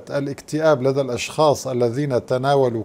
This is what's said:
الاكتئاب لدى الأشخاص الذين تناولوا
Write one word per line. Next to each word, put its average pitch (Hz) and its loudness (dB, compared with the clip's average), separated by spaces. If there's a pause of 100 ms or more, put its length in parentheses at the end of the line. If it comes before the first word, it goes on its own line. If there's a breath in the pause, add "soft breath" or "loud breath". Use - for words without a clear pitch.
(100)
الاكتئاب 143 0
لدى 135 2
الأشخاص 135 0
الذين 123 0
تناولوا 127 2